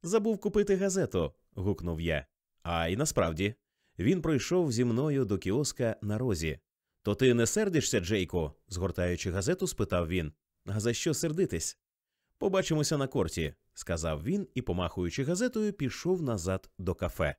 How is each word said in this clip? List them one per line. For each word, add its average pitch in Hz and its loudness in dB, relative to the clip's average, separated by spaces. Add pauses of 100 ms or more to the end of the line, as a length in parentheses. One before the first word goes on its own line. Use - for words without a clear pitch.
«Забув 208 2
купити 202 2
газету», 180 0 (220)
гукнув 87 -2
я. 80 0 (360)
А 82 0
й 90 0
насправді, 101 0 (440)
він 160 2
пройшов 160 0
зі 117 2
мною 135 2
до 98 0
кіоска 113 -2
на 104 -2
розі. 82 -2 (420)
«То 104 0
ти 127 6
не 117 4
сердишся, 170 2
Джейку?» 87 0 (160)
згортаючи 90 -2
газету, 98 -2
спитав 90 -2
він. 82 -2 (320)
«А 101 -4
за 107 0
що - -2
сердитись?» 151 -2 (580)
«Побачимося 165 0
на 139 0
корті», 85 0 (200)
сказав 80 -4
він 104 -2
і, 127 -4
помахуючи 90 -2
газетою, 208 0
пішов 170 -2
назад 95 -2
до 90 -2
кафе. 82 0